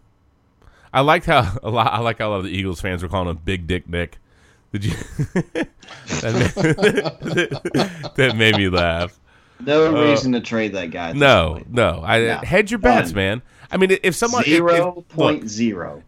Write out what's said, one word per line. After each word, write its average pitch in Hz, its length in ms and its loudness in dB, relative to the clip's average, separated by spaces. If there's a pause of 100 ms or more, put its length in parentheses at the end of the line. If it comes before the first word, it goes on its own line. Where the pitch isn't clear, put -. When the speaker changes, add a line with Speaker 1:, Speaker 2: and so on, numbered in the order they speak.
(920)
Speaker 1:
I 135 100 2
liked 156 240 2
how 117 320 2
<laughs> - 40 -10
a 107 80 -6
lot, 113 220 0
I 107 80 -2
like 113 180 -2
how 110 100 -2
a - 20 -2
lot 101 80 -2
of 92 60 -4
the 95 60 -8
Eagles 95 300 -4
fans 90 220 -4
were 90 60 -6
calling 90 200 -2
him 82 160 -6
Big 92 220 -4
Dick 87 220 -4
Nick. 85 300 -6 (540)
Did 101 140 -6
you? 160 60 -2 (420)
<laughs> - 320 -4 (540)
That 113 140 -2 (920)
made, 170 880 -4
<laughs> - 20 -
that 127 200 2
made 110 200 4
me 98 120 2
laugh. 87 500 0 (420)
Speaker 2:
No 151 360 2
Speaker 1:
Uh, 151 140 2
Speaker 2:
reason 131 220 2
to 120 80 0
trade 110 320 -4
that 90 180 -6
guy 85 200 -8
at - 40 -8
this 143 60 -4
Speaker 1:
no, 101 340 6
Speaker 2:
point. - 180 -12
Speaker 1:
no. 90 320 0
I 113 160 2
Speaker 2:
No. 117 180 -2
Speaker 1:
hedge 196 320 0
your 233 80 -4
bets, 233 320 4
Speaker 2:
None. 104 60 -8
Speaker 1:
man. 98 260 0 (280)
I - 60 -4
mean, 185 260 4
if 185 140 0
somebody, 233 360 0
if, 165 60 6
if, 170 60 2
look, 170 80 4
Speaker 2:
Zero 175 360 0
point 147 400 0
zero. 98 600 -4